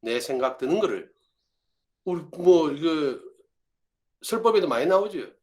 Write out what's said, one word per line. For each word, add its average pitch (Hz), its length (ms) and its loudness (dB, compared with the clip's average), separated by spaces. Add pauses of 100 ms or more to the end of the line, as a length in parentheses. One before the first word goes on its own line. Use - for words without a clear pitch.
내 117 180 -4
생각 127 380 -4
드는 151 220 -2
거를, 123 340 -4 (920)
우리 175 160 -4 (160)
뭐, 175 300 6
그 147 560 -2 (960)
설법에도 220 460 0
많이 127 180 0
나오죠. 190 460 -2 (120)